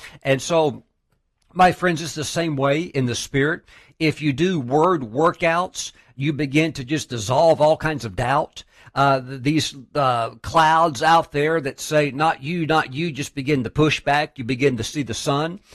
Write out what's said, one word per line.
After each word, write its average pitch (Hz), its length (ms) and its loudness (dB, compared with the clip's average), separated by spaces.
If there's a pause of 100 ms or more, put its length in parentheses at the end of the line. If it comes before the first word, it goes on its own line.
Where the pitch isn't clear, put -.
(220)
And 135 180 0
so, 156 420 0 (720)
my 180 200 6
friends, 175 280 -2
it's 160 140 -10
the 151 100 -6
same 165 320 -2
way 139 280 0
in 139 200 -2
the 120 100 -2
spirit. 143 520 -2 (320)
If 156 240 -2
you 151 100 0
do 170 280 0
word 147 420 2
workouts, 165 880 -2 (260)
you 143 140 -2
begin 147 400 0
to 139 100 -10
just 143 280 -6
dissolve 127 500 2
all 151 160 4
kinds 147 300 -6
of 95 100 -10
doubt. 131 480 -2 (300)
Uh, 135 260 4
th-, 131 220 -12
these, 147 340 0 (180)
uh, 123 420 0
clouds 160 680 2
out 160 280 4
there 156 300 0
that 135 180 -8
say, 151 320 0
"Not 151 320 -2
you, 165 240 -4
not 151 280 0
you," 165 180 -4
just 131 220 -10
begin 135 300 -2
to 107 60 -6
push 151 300 2
back. 147 380 -2
You 127 60 -8
begin 127 340 0
to 110 60 -4
see 151 180 -6
the 117 100 -6
sun. 151 480 -4 (140)